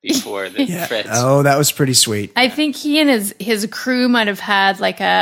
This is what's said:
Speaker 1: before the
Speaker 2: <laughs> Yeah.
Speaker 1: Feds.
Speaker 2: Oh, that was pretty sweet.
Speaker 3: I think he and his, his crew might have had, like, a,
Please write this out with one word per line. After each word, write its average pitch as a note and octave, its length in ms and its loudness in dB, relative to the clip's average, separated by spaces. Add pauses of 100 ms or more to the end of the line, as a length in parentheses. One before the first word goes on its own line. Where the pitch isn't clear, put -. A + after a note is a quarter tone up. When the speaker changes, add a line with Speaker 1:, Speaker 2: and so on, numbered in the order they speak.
Speaker 1:
before G2 400 -4
the C4+ 160 -2
Speaker 2:
<laughs> A3+ 40 -4
Yeah. F3 180 -4
Speaker 1:
Feds. G#2 260 -4
Speaker 2:
Oh, C3 300 4
that C#3 160 6
was D3 120 2
pretty C3 240 0
sweet. G#2 420 0
Speaker 3:
I B3 120 4
think D4 280 -2
he D4 240 -2
and D4 80 4
his, G#3 300 0
his G#3+ 320 -4
crew B3+ 380 -2
might A#3 180 2
have G3+ 140 -4
had, G3 400 0
like, F#3+ 200 -4
a, G3 40 -4 (180)